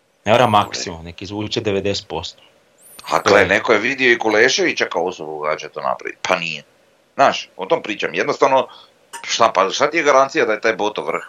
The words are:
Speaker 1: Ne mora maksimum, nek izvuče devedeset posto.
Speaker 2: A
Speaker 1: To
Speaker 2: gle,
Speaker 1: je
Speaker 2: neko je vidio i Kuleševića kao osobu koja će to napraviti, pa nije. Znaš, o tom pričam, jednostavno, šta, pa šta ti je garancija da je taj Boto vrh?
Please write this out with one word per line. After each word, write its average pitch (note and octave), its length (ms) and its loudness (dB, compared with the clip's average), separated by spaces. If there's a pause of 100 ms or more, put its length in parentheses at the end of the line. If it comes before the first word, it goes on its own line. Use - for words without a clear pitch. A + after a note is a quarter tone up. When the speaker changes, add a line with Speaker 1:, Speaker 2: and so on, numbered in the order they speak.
(240)
Speaker 1:
Ne G#2 80 2
mora B2 140 6
maksimum, G2 580 -2
nek F2 180 -16
izvuče G#2 380 -6
devedeset G2 480 -2
posto. - 340 -10 (600)
Speaker 2:
A D#2+ 140 0
Speaker 1:
To G#2+ 120 0
Speaker 2:
gle, G2+ 100 8
Speaker 1:
je F#2 60 6
Speaker 2:
neko A2 260 2
je G#2 60 4
vidio B2+ 340 2
i A#2+ 60 4
Kuleševića B2 640 2
kao F2 200 -2
osobu D#2 340 -8
koja D2+ 180 -2
će D2+ 120 -14
to D#2 120 -12
napraviti, - 420 -6
pa F2+ 160 0
nije. E2 240 -10 (520)
Znaš, B2+ 420 2
o F#2+ 100 -8
tom - 160 0
pričam, E2+ 320 -6
jednostavno, A2+ 520 2 (560)
šta, A2+ 320 2
pa F#2+ 160 2
šta D3 200 -2
ti D#3+ 60 -6
je E3 60 2
garancija C3+ 420 4
da G#2+ 80 0
je G#2 80 -4
taj A2 120 2
Boto G#2 320 -4
vrh? D#2+ 240 -6